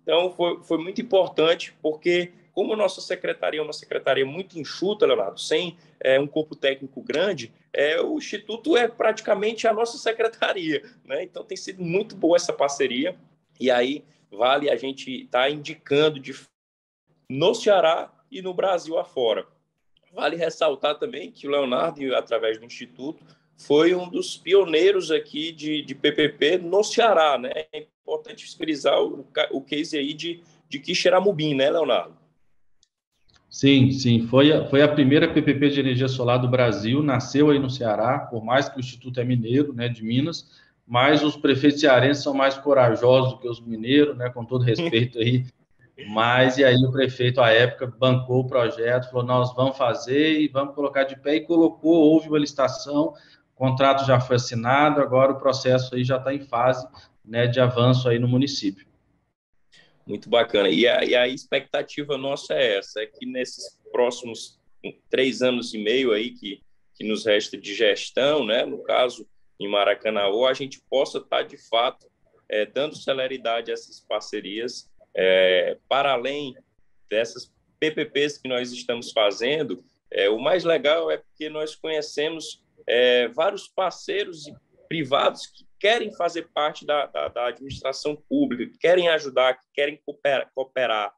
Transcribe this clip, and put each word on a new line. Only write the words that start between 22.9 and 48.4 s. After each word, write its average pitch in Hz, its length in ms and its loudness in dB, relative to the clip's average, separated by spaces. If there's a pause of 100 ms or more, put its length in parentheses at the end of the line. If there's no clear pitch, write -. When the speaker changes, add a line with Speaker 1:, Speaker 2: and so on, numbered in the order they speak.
Speaker 1:
foi 165 380 4
um 180 120 -6
dos 180 300 -8
pioneiros 175 760 2
aqui 151 400 -4
de, 151 300 -6
de 135 140 -12
P 147 160 0
P 147 180 2
P 151 280 2
no 180 260 0
Ceará, 165 540 4
né? 127 140 -6 (220)
É 151 120 -12 (160)
importante 156 440 -10 (100)
frisar 147 460 0
o - 220 -4
ca-, - 280 -2
o 139 100 -4
case 151 360 -6
aí 143 160 -4
de, 170 280 -10 (280)
de - 100 -10
Quixeramobim, 175 760 0
né, 135 140 2
Leonardo? 120 480 0 (1300)
Speaker 2:
Sim, 139 440 4
sim. 117 340 2
Foi 143 240 6
a, 147 140 0
foi 139 160 4
a 147 80 6
primeira 151 440 4
P 151 80 2
P 143 120 2
P 143 160 2
de 143 100 0
energia 131 300 0
solar 127 280 0
do 127 120 0
Brasil, 120 520 2
nasceu 143 480 2
aí 143 80 6
no 131 120 -2
Ceará, 120 500 0
por 113 240 -8
mais 127 240 2
que - 80 -14
o 131 60 -8
Instituto 127 400 -8
é - 20 -2
mineiro, 123 480 0
né, 120 160 -4
de 110 160 -8
Minas, 135 480 -4 (340)
mas 143 380 4
os 147 140 -2
prefeitos 139 420 2
cearenses 139 420 4
são 143 120 -4
mais 135 240 0
corajosos 123 800 4
do - 40 -20
que 120 80 -10
os 117 140 -8
mineiros, 123 560 0
né, 123 120 -6
com 120 140 -10
todo 123 220 -2
respeito 120 540 0
aí. 123 280 0
Speaker 1:
<laughs> - 80 -20 (540)
Speaker 2:
Mas, 123 480 2
e 139 80 6
aí 123 100 8
o 127 160 2
prefeito, 127 480 0
à 117 120 6
época, 123 360 4
bancou 127 540 0